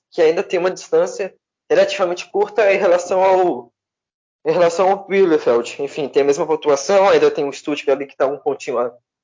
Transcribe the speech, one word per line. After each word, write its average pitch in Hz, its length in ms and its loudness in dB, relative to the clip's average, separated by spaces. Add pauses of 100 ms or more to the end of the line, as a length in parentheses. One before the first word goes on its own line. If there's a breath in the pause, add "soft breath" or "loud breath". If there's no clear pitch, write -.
(120)
que - 100 -2
ainda 170 220 2
tem 190 160 -4
uma 185 120 -2
distância 175 600 -4 (360)
relativamente 185 600 0
curta 208 440 0
em 180 40 0
relação 185 460 0
ao, 185 480 0 (760)
em 156 60 -2
relação 175 400 2
ao 196 160 -4
Bielefeld. 151 760 0
Enfim, 139 280 -6
tem 143 120 0
a 139 40 2
mesma 147 200 0
pontuação, 156 600 0
ainda 151 240 4
tem 147 160 -4
o 139 60 -8
Stuttgart 143 440 -4
ali 143 80 -8
que - 120 -20
tá 147 100 0
um 143 100 -4
pontinho, 135 400 -6 (460)